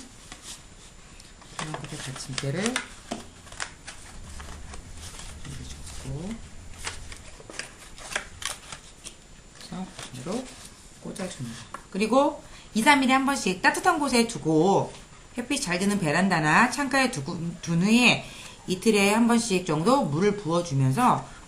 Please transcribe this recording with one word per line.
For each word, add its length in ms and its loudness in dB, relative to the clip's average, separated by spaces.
투명 160 -10
컵에 240 -12
받침대를 760 -6
접고 640 -10
그래서 300 -10
반대로 480 -8
꽂아줍니다. 540 -10
그리고 500 4
이, 80 2
삼 220 8
일에 80 4
한 140 4
번씩 360 0
따뜻한 380 4
곳에 280 4
두고 680 2
햇빛 240 -2
잘 160 -2
드는 220 2
베란다나 720 4
창가에 400 2
두고, 260 -6
둔 220 0
후에 420 6
이틀에 460 4
한 140 4
번씩 380 2
정도 400 4
물을 320 2
부어주면서 1000 2